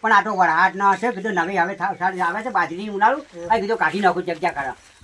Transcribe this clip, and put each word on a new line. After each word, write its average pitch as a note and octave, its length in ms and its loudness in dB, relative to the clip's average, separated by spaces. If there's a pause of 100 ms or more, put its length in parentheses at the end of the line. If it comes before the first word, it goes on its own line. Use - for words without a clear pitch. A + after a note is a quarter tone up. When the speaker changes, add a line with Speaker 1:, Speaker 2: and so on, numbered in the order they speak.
Speaker 1:
પણ A3 120 2
આ G3 100 6
તો G#3 140 -4
વરસાદ F3+ 400 4
ના G3 200 4
છે. A3+ 140 -2
કીધું G3 220 -6
નવી F3+ 260 -2
આવે F#3 160 0
થા-, F#3+ 240 -4
સારી F#3 220 -2
આવે F#3 220 -2
છે, A#3+ 80 -6
બાજરી F3+ 380 -2
ઉનાળું. A3 320 2
Speaker 2:
હમ. F3 300 -12
Speaker 1:
આ A3+ 80 2
કીધું G3+ 180 -2
કાઢી E3+ 240 0
નાખું F3+ 220 2
જગ્યા E3+ 280 -4
કરો. C#3+ 220 -6 (320)